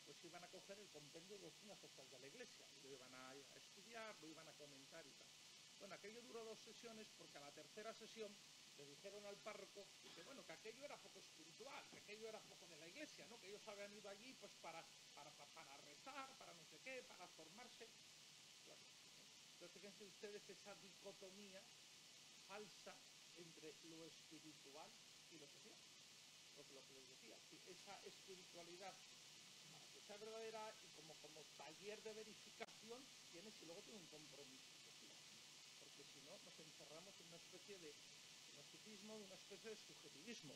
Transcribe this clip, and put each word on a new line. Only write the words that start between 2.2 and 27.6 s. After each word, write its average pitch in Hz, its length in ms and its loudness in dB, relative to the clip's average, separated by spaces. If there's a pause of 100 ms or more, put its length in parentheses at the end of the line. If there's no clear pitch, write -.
Iglesia, 208 400 0 (160)
lo 135 80 0
iban 127 240 2
a 131 200 2 (200)
estudiar, 214 640 0
lo - 60 0
iban 156 220 0
a 143 100 -2
comentar 143 480 -2
y 131 80 -4
tal. - 140 -6 (500)
Bueno, 190 160 2
aquello 220 280 2
duró 233 220 4
dos 220 140 4
sesiones 220 480 0 (100)
porque 156 220 -2
a 143 80 2
la - 60 0
tercera 190 420 4
sesión 208 400 4 (420)
le 143 80 0
dijeron 190 420 0
al 202 100 4
párroco 202 500 2 (260)
que, 170 120 0
bueno, 247 200 0
que 165 80 0
aquello 220 320 2
era 269 140 4
poco 175 220 -4
espiritual, 165 680 0
que - 100 -2
aquello 214 300 2
era 208 120 4
poco 180 260 -4
de 170 100 -4
la 160 120 0
Iglesia, 262 420 4
¿no? 233 80 0
Que 190 100 -2
ellos 202 200 2
habían 202 260 4
ido 202 160 2
allí, 226 300 0
pues, 196 200 -2
para, 165 240 4 (300)
para, 147 160 0
pa-, - 240 -4
para 143 220 0 (100)
rezar, 269 500 4
para 180 160 -2
no 170 140 -4
sé 151 160 -4
qué, 262 240 6
para 180 220 -2
formarse. 214 580 -2 (800)
Bueno, - 160 -4 (720)
entonces 170 180 -2
fíjense 196 320 0
ustedes 202 460 2
esa 196 320 0
dicotomía 196 800 0 (840)
falsa 196 520 2 (380)
entre 156 360 0 (160)
lo 160 160 2
espiritual 151 840 -2 (420)
y 160 60 0
lo 143 80 0
social. 151 320 -4 (800)
Porque 139 180 -2
lo 135 100 0
que 139 80 -6
les 131 160 -2
decía, 131 300 -4 (100)
si 156 80 -4 (140)